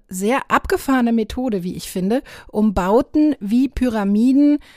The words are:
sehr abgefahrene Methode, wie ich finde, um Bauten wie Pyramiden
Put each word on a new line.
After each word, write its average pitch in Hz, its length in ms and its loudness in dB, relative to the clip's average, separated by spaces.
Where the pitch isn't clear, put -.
sehr 202 420 -4
abgefahrene 254 640 0
Methode, 220 480 -4
wie 180 140 -8
ich - 140 -12
finde, 202 320 -2
um 214 260 0
Bauten 262 640 2
wie 233 300 0
Pyramiden 247 880 2